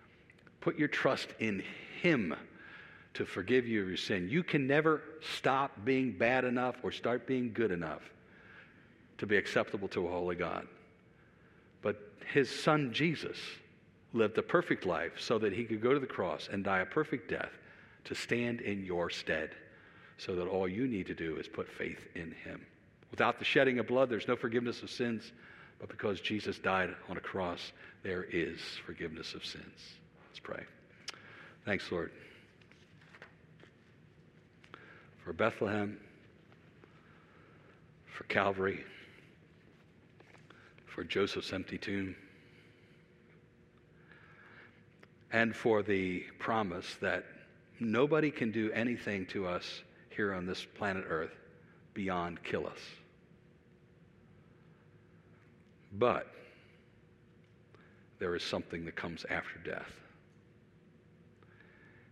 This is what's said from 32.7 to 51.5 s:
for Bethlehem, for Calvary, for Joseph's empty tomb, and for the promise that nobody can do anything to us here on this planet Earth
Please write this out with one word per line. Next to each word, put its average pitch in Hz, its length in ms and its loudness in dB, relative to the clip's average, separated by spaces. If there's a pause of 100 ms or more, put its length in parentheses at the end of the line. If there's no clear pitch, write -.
for 90 100 -6
Bethlehem, 104 680 2 (2000)
for - 180 -12
Calvary, 95 580 2 (2000)
for - 160 -6
Joseph's 95 500 0
empty 92 240 -4
tomb, 98 380 -4 (3250)
and 113 240 4
for 107 280 4
the 95 380 2 (180)
promise 98 600 0
that 90 240 2 (540)
nobody 143 520 4
can 120 200 0
do 110 200 2
anything 110 560 0
to 95 200 -2
us - 360 -4 (260)
here 101 240 0
on 90 120 -2
this 90 200 -4 (100)
planet 95 320 0
Earth 80 280 -2 (580)